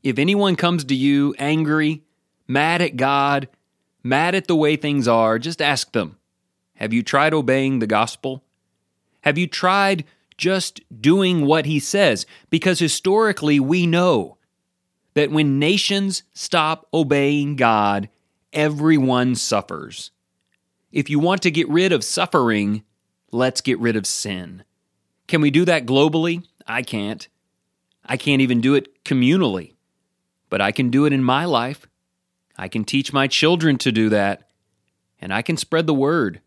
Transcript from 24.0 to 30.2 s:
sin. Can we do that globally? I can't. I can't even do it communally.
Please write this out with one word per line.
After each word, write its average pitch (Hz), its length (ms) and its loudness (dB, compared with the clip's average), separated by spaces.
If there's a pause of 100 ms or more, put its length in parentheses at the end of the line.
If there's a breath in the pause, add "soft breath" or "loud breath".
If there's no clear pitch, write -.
sin. 92 580 -8 (640)
Can 160 140 2
we 147 100 2
do 160 140 2
that 160 200 0
globally? 160 580 0 (220)
I 117 160 -6
can't. 107 460 -8 (760)
I 139 140 -6
can't 139 240 0
even 123 200 2
do 135 120 2
it - 300 -2
communally. 127 680 0 (760)